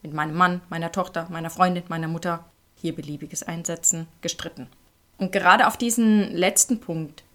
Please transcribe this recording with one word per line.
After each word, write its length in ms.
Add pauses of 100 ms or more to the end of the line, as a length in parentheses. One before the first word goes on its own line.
mit 100
meinem 220
Mann, 340
meiner 220
Tochter, 400
meiner 180
Freundin, 380
meiner 220
Mutter“, 360 (300)
hier 180
beliebiges 480
einsetzen, 640 (140)
„gestritten.“ 480 (500)
Und 140
gerade 340
auf 120
diesen 580
letzten 460
Punkt 420 (120)